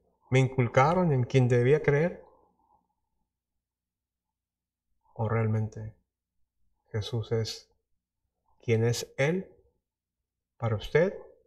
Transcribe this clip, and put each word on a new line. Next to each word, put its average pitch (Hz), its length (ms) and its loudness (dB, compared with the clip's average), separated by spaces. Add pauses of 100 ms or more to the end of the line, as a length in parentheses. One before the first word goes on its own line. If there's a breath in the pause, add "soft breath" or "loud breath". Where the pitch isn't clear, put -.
(320)
me 131 80 4
inculcaron 135 720 2
en 127 140 0
quien 127 220 2
debía 127 360 2
creer? 151 420 0 (3000)
¿O 110 160 -6
realmente 110 680 -2 (960)
Jesús 110 400 -6
es - 400 -6 (920)
quien 113 220 0
es 117 340 -4
Él 165 380 -2 (1000)
para 113 180 -2
usted 165 420 0 (300)